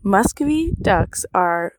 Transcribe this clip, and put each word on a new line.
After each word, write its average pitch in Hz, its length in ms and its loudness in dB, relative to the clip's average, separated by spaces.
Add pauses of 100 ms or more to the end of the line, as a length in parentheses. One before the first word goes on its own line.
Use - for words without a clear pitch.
Muscovy 285 760 0
ducks 175 520 0
are 170 460 0